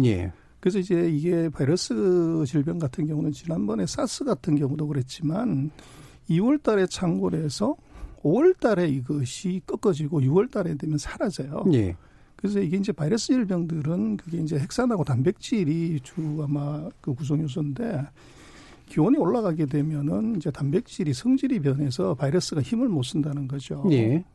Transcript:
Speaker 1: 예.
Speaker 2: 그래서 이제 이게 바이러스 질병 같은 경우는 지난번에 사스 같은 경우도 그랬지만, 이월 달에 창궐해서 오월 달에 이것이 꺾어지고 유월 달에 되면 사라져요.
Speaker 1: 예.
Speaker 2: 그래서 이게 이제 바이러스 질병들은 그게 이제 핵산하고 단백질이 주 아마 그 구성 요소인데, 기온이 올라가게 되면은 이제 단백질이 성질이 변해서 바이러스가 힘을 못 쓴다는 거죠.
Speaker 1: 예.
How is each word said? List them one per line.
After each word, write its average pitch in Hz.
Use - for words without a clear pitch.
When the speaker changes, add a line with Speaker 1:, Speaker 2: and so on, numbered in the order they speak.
Speaker 1:
예. 92
Speaker 2:
그래서 185
이제 175
이게 165
바이러스 175
질병 160
같은 151
경우는 156
지난번에 190
사스 -
같은 180
경우도 147
그랬지만, 151
이월 220
달에 202
창궐해서 180
오월 254
달에 180
이것이 139
꺾어지고 156
유월 175
달에 175
되면 151
사라져요. 147
Speaker 1:
예. 98
Speaker 2:
그래서 202
이게 180
이제 196
바이러스 170
질병들은 185
그게 165
이제 156
핵산하고 226
단백질이 165
주 156
아마 147
그 143
구성 135
요소인데, 147
기온이 190
올라가게 185
되면은 156
이제 160
단백질이 147
성질이 254
변해서 143
바이러스가 151
힘을 233
못 147
쓴다는 143
거죠. 139
Speaker 1:
예. 135